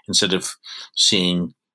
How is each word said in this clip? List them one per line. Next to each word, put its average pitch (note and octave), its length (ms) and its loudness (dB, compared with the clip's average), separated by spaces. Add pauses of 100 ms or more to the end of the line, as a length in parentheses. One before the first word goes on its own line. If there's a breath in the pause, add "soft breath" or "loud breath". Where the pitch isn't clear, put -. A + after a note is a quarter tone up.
Instead G2 260 2
of F#2 200 -2 (420 loud breath)
seeing F2+ 580 2 (220)